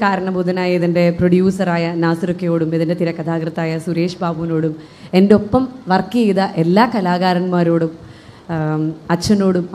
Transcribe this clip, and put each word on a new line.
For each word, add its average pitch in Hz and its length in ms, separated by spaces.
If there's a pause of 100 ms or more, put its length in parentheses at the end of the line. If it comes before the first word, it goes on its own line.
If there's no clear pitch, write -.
കാരണഭൂതനായ 185 760
ഇതിൻ്റെ 175 240 (140)
പ്രൊഡ്യൂസറായ 180 760 (100)
നാസിറുക്കയോടും 170 720
ഇതിൻ്റെ 165 240
തിരക്കഥാകൃത്തായ 165 880
സുരേഷ് 175 360
ബാബുവിനോടും 160 520 (460)
എൻ്റെ 202 200
ഒപ്പം 254 240 (280)
വർക്ക് 190 300
ചെയ്ത 190 200 (220)
എല്ലാ 190 300
കലാകാരന്മാരോടും, 180 1000 (640)
ആം, 156 280 (320)
അച്ഛനോടും 185 580